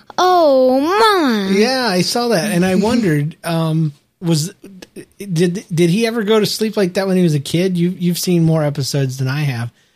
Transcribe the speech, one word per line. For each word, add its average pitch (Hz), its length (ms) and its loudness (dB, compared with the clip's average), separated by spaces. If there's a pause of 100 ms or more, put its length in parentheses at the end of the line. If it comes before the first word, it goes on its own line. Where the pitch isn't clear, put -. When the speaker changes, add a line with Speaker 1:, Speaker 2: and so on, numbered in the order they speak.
(160)
Speaker 1:
"Oh, 277 640 4
Mama." 302 800 2
Speaker 2:
Yeah, 254 300 0
I 180 120 0
saw 240 280 -2
that, 208 240 0
and 180 120 2
I 185 100 0
Speaker 1:
<laughs> - 20 2
Speaker 2:
wondered, 185 680 0
um, 160 480 -2 (280)
was, 165 320 -2 (680)
did, 185 460 -2 (100)
did 170 160 2
he 226 160 0
ever 226 160 -2
go 220 160 2
to 208 80 2
sleep 220 300 -4
like 196 180 0
that 196 140 -2
when 185 80 2
he 185 60 4
was 160 120 2
a 147 60 0
kid? 175 380 -2
You, 175 120 0
you've 175 280 -2
seen 175 260 0
more 160 180 2
episodes 139 560 -2
than 131 100 -4
I 139 120 -4
have. 120 320 -6 (240)